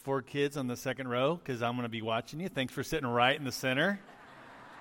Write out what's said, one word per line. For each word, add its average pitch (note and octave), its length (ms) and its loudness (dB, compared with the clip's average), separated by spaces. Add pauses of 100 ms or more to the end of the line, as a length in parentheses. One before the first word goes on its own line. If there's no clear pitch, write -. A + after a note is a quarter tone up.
four C3+ 180 0
kids C#3+ 360 0
on C3 100 -2
the A#2+ 80 -2
second C3 320 -4
row, C3+ 380 2
'cause A#2+ 160 -4
I'm A#2+ 160 0
gonna A#2+ 100 -2
be A2 140 -4
watching A2+ 400 -2
you. F#3+ 80 -4
Thanks C3 240 -2
for C#3+ 100 -4
sitting D3 240 -2
right A#2+ 300 6
in D3 80 -6
the B2+ 80 -2
center D3+ 480 2 (800)